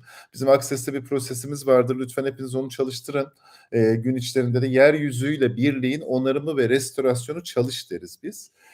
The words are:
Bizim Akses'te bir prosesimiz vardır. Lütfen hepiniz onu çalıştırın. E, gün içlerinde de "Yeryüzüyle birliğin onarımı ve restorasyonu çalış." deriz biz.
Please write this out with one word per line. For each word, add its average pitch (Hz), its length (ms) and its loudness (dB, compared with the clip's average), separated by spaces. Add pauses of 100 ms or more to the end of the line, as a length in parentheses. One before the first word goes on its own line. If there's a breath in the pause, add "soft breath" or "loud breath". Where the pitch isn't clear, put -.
(340 loud breath)
Bizim 131 140 -4
Akses'te 135 460 2
bir 131 100 -6
prosesimiz 135 600 -6
vardır. 127 320 4
Lütfen 131 260 -6
hepiniz 135 300 -6
onu 131 160 -6
çalıştırın. 139 640 -4 (400 soft breath)
E, 113 220 4
gün 123 220 -2
içlerinde 123 460 0
de 127 40 0
"Yeryüzüyle 135 920 4
birliğin 135 440 0
onarımı 135 560 -2
ve 123 120 4
restorasyonu 131 760 0
çalış." - 460 -4
deriz - 320 -12
biz. - 280 -14 (240 soft breath)